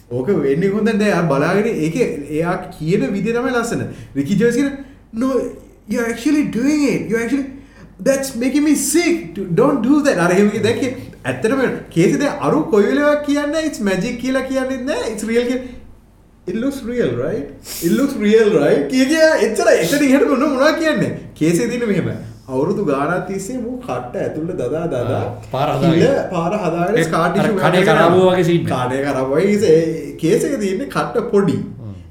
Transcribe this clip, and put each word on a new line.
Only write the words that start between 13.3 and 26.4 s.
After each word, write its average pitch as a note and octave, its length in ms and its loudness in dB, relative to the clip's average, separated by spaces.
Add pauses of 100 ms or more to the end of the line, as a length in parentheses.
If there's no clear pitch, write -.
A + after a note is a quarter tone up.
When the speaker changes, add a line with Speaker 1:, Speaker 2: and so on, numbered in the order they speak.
Speaker 1:
it's C#4+ 160 -6
magic G3+ 360 -2
කියලා C4 260 -2
කියන්නේත් C4 420 -4
නෑ, A4 220 -4
it's G#3+ 160 -6
real A#3 200 0
කියලා. B3+ 240 -4 (760)
"It F3+ 120 -6
looks C4+ 260 -4
real, G#3+ 340 -2
right? F#3 320 -4 (300)
It F3 140 0
looks B3 260 0
real, G#3 360 4
right?" E3 340 2
කිය C4 180 2
කිය D#4+ 220 4 (120)
එච්චර A3 320 2
එතන C#4+ 320 2
ඉහට C#4 220 4
මොන-, C4+ 180 2
මොනවා D4 300 2
කියන්නේ? C#4+ 380 0 (200)
කේස් E3 280 0
එක A#3 100 0
තියෙන්නේ A#3+ 200 -4
මෙහෙම. D3+ 200 0 (360)
අවුරුදු E3+ 380 -2
ගාණක් D3+ 420 -2
තිස්සේ G3 320 -8
මූ A#3+ 200 -6
කට්ට - 380 -8
ඇතුළට D#3 380 -6
දදා C3+ 300 -4
දදා C3+ 180 -4 (120)
Speaker 2:
ආ, G#2 100 -2 (240)
පාර C3+ 200 -2
හදාගෙන. D#3 280 2
Speaker 1:
හිල A#3+ 180 4 (140)
පාර F3 260 -2